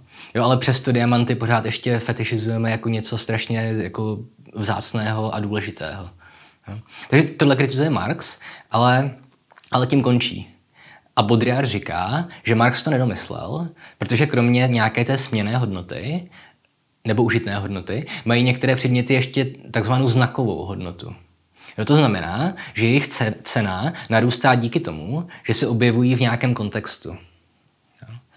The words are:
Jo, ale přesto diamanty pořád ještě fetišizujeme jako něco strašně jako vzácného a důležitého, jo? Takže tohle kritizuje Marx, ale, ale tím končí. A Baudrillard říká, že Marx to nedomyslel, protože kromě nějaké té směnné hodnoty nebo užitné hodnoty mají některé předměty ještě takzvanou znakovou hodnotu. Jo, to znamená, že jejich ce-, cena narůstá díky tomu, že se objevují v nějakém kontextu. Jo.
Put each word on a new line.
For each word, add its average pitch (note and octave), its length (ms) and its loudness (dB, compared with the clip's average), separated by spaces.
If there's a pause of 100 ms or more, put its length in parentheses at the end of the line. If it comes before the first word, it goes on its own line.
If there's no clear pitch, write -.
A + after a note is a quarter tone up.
(340)
Jo, A#2+ 100 2
ale C3 120 4
přesto B2+ 360 0
diamanty A#2+ 420 2
pořád A2+ 300 0
ještě A#2 340 -2
fetišizujeme A2+ 720 -2
jako A2 180 -4
něco A2 300 -2
strašně A2+ 580 -2
jako G#2+ 420 -4 (360)
vzácného A2 800 -2
a A2 60 -4
důležitého, G2 720 -6 (580)
jo? G#2 100 -12 (320)
Takže C#3+ 140 6
tohle C#3+ 320 2
kritizuje C#3 340 0
Marx, - 500 -2 (300)
ale, B2+ 400 4 (600)
ale B2+ 160 2
tím C#3 160 2
končí. A#2+ 480 0 (640)
A A#2+ 60 4
Baudrillard A#2+ 460 2
říká, G2+ 600 -4 (160)
že A#2 100 0
Marx A#2+ 280 2
to D#3+ 80 -4
nedomyslel, B2+ 800 -2 (300)
protože A#2+ 280 2
kromě B2 420 4
nějaké A#2+ 360 2
té C3+ 140 0
směnné A2 380 -2
hodnoty A2 720 -4 (760)
nebo A2 180 0
užitné G#2+ 360 0
hodnoty G2 480 -6 (180)
mají A#2+ 180 4
některé B2+ 340 2
předměty B2 380 2
ještě C3 300 0 (260)
takzvanou B2+ 380 2
znakovou A#2 560 2
hodnotu. F#2 500 -10 (640)
Jo, G#2+ 60 -4
to D3 120 6
znamená, A2 580 2 (200)
že A2+ 120 0
jejich C#3 220 2
ce-, G#2+ 340 -2
cena G#2+ 500 -2 (180)
narůstá A#2+ 440 4
díky A#2+ 260 0
tomu, G2 460 -6 (200)
že A2+ 80 0
se - 140 4
objevují A#2+ 460 4
v A2+ 60 0
nějakém A#2+ 340 0
kontextu. G#2+ 540 -6
Jo. - 1080 -20 (220)